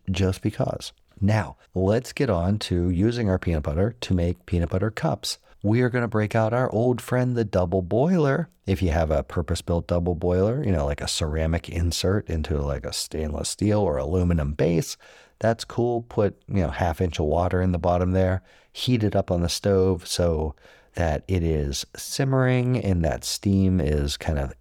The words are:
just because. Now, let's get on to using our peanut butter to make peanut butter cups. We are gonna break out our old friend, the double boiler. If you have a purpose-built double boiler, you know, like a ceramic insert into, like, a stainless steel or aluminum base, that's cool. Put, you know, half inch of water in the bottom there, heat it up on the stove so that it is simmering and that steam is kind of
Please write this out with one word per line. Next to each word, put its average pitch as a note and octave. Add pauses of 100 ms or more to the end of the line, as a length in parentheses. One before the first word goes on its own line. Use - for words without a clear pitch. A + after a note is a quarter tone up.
(100)
just F#2+
because. - (300)
Now, G2 (160)
let's G2+
get C3+
on F#2
to F2
using G#2+
our F#2
peanut E2
butter F#2
to -
make F2
peanut E2+
butter G2
cups. - (260)
We A2
are B2
gonna A#2+
break G#2+
out A2
our B2+
old A#2+
friend, B2+
the A2+
double F#2
boiler. D3 (180)
If F#2+
you F#2
have D#2+
a C#2+
purpose-built E2+
double F2
boiler, F#2
you G2+
know, D2
like C#2+
a -
ceramic D#2+
insert F2
into, D#2+
like, C#2+
a C#2+
stainless D2+
steel G#2
or D#2+
aluminum D#2
base, E2 (440)
that's A2+
cool. A#2+
Put, G2+
you G2
know, C#2+
half E2+
inch E2+
of D#2+
water F2
in F#2
the F2
bottom F2+
there, F#2 (300)
heat A#2+
it G2+
up G2
on F2
the E2
stove F#2+
so D#2 (400)
that D#2+
it F#2
is D2+ (120)
simmering B2+
and F2+
that -
steam F#2+
is D2
kind D#2
of C2+